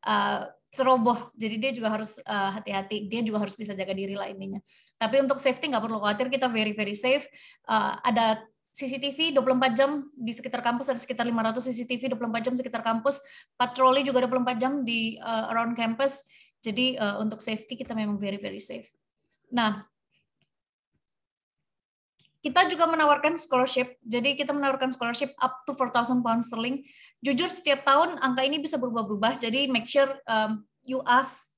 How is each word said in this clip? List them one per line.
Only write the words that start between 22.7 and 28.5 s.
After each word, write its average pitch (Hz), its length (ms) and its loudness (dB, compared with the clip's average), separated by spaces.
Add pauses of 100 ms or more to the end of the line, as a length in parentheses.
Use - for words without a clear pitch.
juga 339 160 2
menawarkan 302 480 4
scholarship. 254 720 0
Jadi 240 320 0
kita 285 160 -2
menawarkan 269 380 0
scholarship 240 480 -4
up - 260 -2
to 277 80 -6
four 254 160 -2
thousand 247 320 2
pounds 233 240 2
sterling. 240 380 -4 (340)
Jujur 277 320 0
setiap 277 320 0
tahun 302 400 4
angka 262 240 2
ini 294 140 0